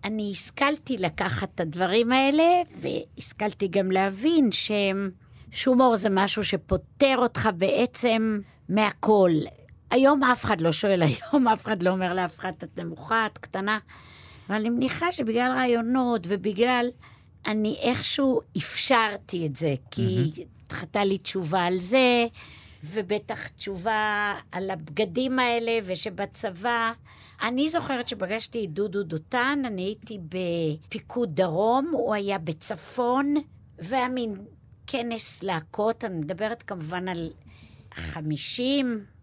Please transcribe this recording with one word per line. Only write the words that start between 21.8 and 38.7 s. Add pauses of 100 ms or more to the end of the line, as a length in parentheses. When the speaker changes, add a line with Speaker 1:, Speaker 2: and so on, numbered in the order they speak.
Speaker 1:
ובטח
תשובה (180)
על
הבגדים
האלה, (120)
ושבצבא... (500)
אני
זוכרת
שפגשתי
את
דודו
דותן,
אני
הייתי
בפיקוד
דרום,
הוא
היה
בצפון, (440)
והיה
מין (520)
כנס
להקות,
אני
מדברת
כמובן
על (640)
חמישים (180)